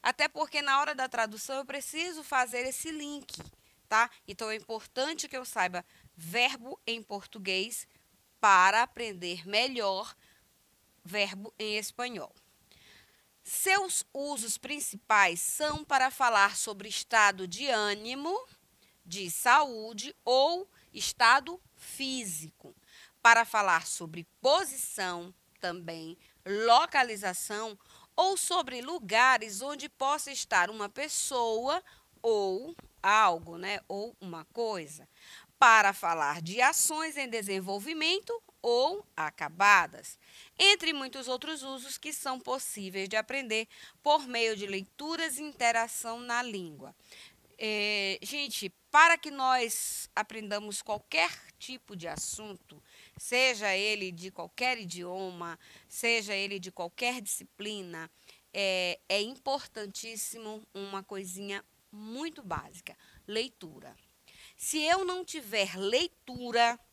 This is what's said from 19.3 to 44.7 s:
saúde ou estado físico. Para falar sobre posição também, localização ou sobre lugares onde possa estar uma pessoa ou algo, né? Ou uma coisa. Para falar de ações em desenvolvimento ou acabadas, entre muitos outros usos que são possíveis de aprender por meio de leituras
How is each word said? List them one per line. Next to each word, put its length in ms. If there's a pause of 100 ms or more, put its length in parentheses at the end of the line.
saúde 920
ou 460 (240)
estado 680 (160)
físico. 1000 (480)
Para 220
falar 420
sobre 400 (120)
posição 960 (260)
também, 560 (340)
localização 1300 (380)
ou 200
sobre 460
lugares 800
onde 260
possa 440
estar 380
uma 200
pessoa 920 (400)
ou 540 (260)
algo, 560
né? 300
Ou 320
uma 260
coisa. 640 (520)
Para 340
falar 480
de 180
ações 580
em 120
desenvolvimento 1120 (200)
ou 440 (100)
acabadas, 1000 (400)
entre 340
muitos 360
outros 360
usos 340
que 140
são 280
possíveis 680
de 80
aprender 520 (360)
por 240
meio 280
de 100
leituras 720